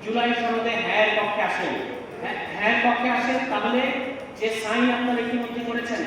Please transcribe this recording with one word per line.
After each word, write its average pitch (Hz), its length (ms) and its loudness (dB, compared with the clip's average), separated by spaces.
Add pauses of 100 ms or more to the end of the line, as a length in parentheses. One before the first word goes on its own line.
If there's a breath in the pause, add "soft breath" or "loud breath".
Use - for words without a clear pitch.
জুলাই 240 280 2 (100)
সনদে 226 320 0 (120)
হ্যাঁ 208 220 4 (100)
পক্ষে 214 320 0
আসেন, - 240 -2 (480)
হ্যাঁ, - 160 -6 (200)
হ্যাঁ 220 180 2 (100)
পক্ষে 240 320 4
আসেন, 262 200 0 (160)
তাহলে 233 280 2 (580)
যে 220 80 0 (140)
সাইন 240 240 2 (120)
আপনারা 247 280 0
ইতিমধ্যে 240 440 -2
করেছেন 233 380 -2